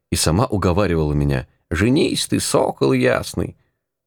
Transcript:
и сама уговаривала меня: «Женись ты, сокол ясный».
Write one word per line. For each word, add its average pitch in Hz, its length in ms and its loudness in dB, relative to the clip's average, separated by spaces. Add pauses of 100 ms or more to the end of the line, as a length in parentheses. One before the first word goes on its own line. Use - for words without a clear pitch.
(100)
и 87 60 -2
сама 85 300 2
уговаривала 85 680 0
меня: 71 340 0 (240)
«Женись 123 560 0
ты, - 140 -2
сокол - 520 0
ясный». 123 640 -2 (500)